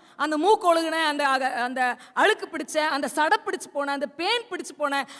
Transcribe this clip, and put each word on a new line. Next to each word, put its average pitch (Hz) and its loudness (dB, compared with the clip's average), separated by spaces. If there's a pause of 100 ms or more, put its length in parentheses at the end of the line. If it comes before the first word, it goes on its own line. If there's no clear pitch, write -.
(160)
அந்த 302 -2
மூக்கு 359 4
ஒழுகுன, 330 2
அந்த, 294 0
அக-, 262 0
அந்த 247 -2 (180)
அழுக்கு 403 2
பிடிச்ச, 311 -8
அந்த 302 0
சடை 320 2
பிடிச்சு - -8
போன, 277 -4
அந்த 285 -4 (100)
பேன் 427 0 (100)
பிடிச்சு 294 -10
போன 277 -2 (120)